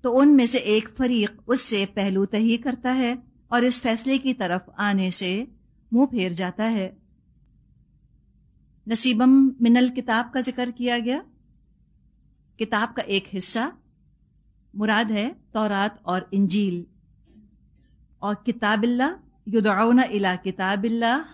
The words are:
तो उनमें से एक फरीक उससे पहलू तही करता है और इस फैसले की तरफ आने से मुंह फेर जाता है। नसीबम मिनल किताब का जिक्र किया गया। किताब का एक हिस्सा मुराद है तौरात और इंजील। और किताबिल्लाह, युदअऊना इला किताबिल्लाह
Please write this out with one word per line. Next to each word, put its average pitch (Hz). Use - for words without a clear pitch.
तो 247
उनमें 269
से 247
एक 220
फरीक 240
उससे 214
पहलू 196
तही 226
करता 247
है 254
और 240
इस 247
फैसले 240
की 262
तरफ 185
आने 196
से 185
मुंह 254
फेर 185
जाता 185
है। 214
नसीबम 233
मिनल 240
किताब 240
का 262
जिक्र 247
किया 240
गया। 254
किताब 220
का 233
एक 196
हिस्सा 226
मुराद 214
है 214
तौरात 208
और 180
इंजील। 190
और 202
किताबिल्लाह, 240
युदअऊना 220
इला 196
किताबिल्लाह 208